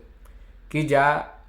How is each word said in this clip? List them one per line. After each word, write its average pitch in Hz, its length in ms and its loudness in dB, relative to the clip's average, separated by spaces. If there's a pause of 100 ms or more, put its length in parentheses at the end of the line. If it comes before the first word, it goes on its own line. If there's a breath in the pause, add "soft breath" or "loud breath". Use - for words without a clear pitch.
(720 soft breath)
की 151 120 -2
ज्या, 143 400 2 (260)